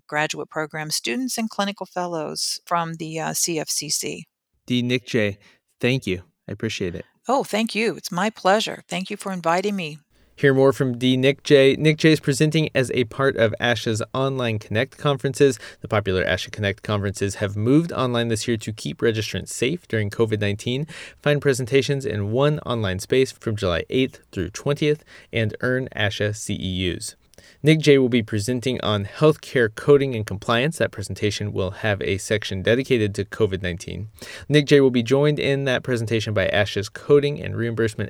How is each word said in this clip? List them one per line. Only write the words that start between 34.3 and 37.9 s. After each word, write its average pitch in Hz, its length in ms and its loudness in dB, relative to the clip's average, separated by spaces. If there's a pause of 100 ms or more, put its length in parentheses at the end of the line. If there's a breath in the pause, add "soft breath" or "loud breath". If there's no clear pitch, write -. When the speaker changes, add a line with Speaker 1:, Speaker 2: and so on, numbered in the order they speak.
Speaker 2:
Nick 147 160 4
J 143 160 6
will 131 100 6
be 123 120 2
joined 143 360 2
in 139 260 0
that 127 180 0
presentation 113 500 -2
by 95 140 2
asha's 101 420 0
coding 143 520 2
and 98 140 -6
reimbursement 113 540 -2